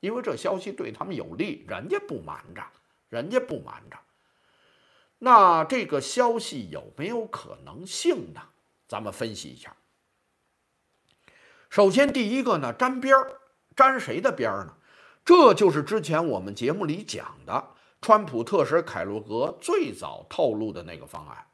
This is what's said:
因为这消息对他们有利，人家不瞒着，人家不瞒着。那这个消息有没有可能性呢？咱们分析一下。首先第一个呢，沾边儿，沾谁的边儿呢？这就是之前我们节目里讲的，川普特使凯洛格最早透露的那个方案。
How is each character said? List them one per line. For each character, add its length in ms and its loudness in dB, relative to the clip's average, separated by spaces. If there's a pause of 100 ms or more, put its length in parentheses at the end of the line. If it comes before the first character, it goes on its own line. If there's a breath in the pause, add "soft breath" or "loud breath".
因 120 -4
为 80 -6
这 140 -4
消 240 -4
息 140 -10
对 180 -8
他 140 -8
们 100 -8
有 80 -8 (120)
利， 340 -6
人 180 -8
家 180 -4
不 140 -10
瞒 240 -14 (100)
着， 80 -16 (460)
人 220 -10
家 100 0
不 200 -10
瞒 300 -18
着。 80 -20 (1200)
那 440 8
这 220 -2
个 160 -2
消 360 0
息 320 -10
有 280 -12
没 100 -6
有 200 -6
可 360 -14
能 240 -18
性 460 -4
呢？ 80 -20 (480)
咱 120 -8
们 120 -8
分 200 -6
析 140 -14
一 80 -18
下。 180 -20 (2000 soft breath)
首 200 6
先 220 4
第 200 -2
一 120 -2
个 140 0
呢， 160 -4
沾 260 -2
边 160 4
儿， 240 2 (340)
沾 240 6
谁 220 -4
的 140 0
边 180 -2
儿 140 -6
呢？ 80 -18 (500 soft breath)
这 300 10
就 180 6
是 100 0
之 200 -2
前 260 -2
我 140 -2
们 120 -10
节 200 -2
目 100 -4
里 200 -6
讲 420 -12
的， 240 -6 (320 soft breath)
川 240 4
普 180 -4
特 220 2
使 160 2
凯 240 -6
洛 160 -6
格 400 -4
最 320 -2
早 360 -14
透 260 0
露 180 -6
的 100 -12
那 140 -14
个 80 -18
方 220 -16
案。 100 -18 (160)